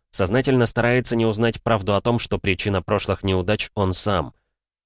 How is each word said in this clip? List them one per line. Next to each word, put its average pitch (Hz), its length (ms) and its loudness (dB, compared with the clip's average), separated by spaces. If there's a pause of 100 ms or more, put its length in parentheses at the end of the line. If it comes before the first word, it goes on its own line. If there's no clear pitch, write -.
(100)
сознательно 120 560 2
старается 120 480 0
не 113 120 2
узнать 110 360 0
правду 104 320 0
о 98 60 2
том, 120 180 0
что 104 200 -2
причина 98 440 0
прошлых 101 400 -2
неудач 95 520 -2
он 98 180 0
сам. 87 400 -2 (540)